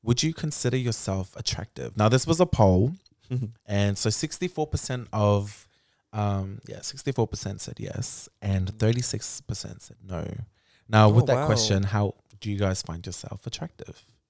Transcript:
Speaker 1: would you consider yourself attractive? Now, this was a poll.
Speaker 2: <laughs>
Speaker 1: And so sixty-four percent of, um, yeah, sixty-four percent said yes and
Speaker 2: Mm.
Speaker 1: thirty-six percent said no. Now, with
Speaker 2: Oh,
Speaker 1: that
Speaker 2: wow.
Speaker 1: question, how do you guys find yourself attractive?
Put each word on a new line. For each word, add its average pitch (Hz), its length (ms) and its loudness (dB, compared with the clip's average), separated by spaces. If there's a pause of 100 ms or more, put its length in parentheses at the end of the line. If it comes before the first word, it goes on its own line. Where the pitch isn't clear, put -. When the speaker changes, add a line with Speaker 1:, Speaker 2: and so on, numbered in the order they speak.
Speaker 1:
would 120 200 2
you 160 120 0
consider 131 420 -2
yourself 107 580 -2
attractive? - 600 -8
Now, 107 140 4
this 127 160 4
was 160 140 2
a 180 60 6
poll. 101 460 6 (380)
Speaker 2:
<laughs> 123 360 -8
Speaker 1:
And 101 300 0
so - 140 0
sixty-four 156 560 -4
percent 127 480 -6
of, 104 520 0 (460)
um, 101 460 -4 (100)
yeah, - 140 -12
sixty-four 131 440 -2
percent 101 360 -6
said - 180 -10
yes - 480 -8 (140)
and 98 280 0
Speaker 2:
Mm. 104 80 -14
Speaker 1:
thirty-six 113 640 -2
percent - 400 -10
said - 160 -18 (100)
no. 87 200 -6 (640)
Now, 107 180 10
with 113 160 8
Speaker 2:
Oh, - 40 0
Speaker 1:
that 127 80 6
Speaker 2:
wow. 143 100 0
Speaker 1:
question, 107 380 2
how 101 300 0 (260)
do 104 100 -8
you 101 80 -4
guys 95 240 0
find 85 240 -10
yourself - 400 -10
attractive? - 580 -14 (260)